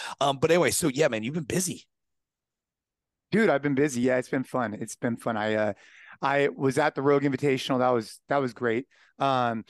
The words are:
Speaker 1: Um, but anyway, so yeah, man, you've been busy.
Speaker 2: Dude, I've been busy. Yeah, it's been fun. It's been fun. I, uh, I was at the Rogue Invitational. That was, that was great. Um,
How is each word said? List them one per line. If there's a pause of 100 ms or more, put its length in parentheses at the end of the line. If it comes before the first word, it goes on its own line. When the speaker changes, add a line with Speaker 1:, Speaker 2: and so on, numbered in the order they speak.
(220)
Speaker 1:
Um,
but
anyway,
so
yeah,
man,
you've
been
busy. (1500)
Speaker 2:
Dude,
I've
been
busy.
Yeah,
it's
been
fun.
It's
been
fun.
I,
uh, (480)
I
was
at
the
Rogue
Invitational.
That
was, (100)
that
was
great. (320)
Um,